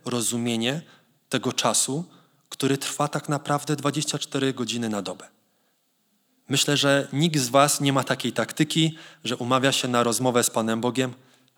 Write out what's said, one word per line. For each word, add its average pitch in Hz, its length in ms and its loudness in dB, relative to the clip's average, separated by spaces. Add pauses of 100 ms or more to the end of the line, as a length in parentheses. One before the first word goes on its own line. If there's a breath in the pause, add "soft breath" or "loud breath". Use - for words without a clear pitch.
rozumienie 120 760 -2 (480 soft breath)
tego - 240 -2
czasu, 131 520 -2 (440 soft breath)
który 135 280 0
trwa - 300 -4
tak 151 220 -6
naprawdę 147 460 -2
dwadzieścia 147 440 -2
cztery 135 340 -2
godziny 117 360 -4
na 104 120 -2
dobę. 92 260 -10 (1200)
Myślę, 139 280 0
że 139 360 4
nikt 151 260 2
z 123 100 0
was 139 320 4
nie 139 120 2
ma 131 100 4
takiej 120 300 -2
taktyki, 156 640 0 (260 loud breath)
że 117 140 -4
umawia 127 340 2
się - 160 0
na 120 160 4
rozmowę 117 400 2
z - 60 0
Panem 113 320 0
Bogiem 123 320 -2 (440 soft breath)